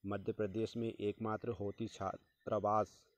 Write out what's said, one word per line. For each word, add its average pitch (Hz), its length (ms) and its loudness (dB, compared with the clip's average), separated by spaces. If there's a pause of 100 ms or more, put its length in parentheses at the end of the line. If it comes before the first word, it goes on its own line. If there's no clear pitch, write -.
मध्य 101 260 -2
प्रदेश 107 460 0
में 113 160 0
एकमात्र 107 560 -2
होती 101 380 -2
छात्रावास 104 1120 0 (160)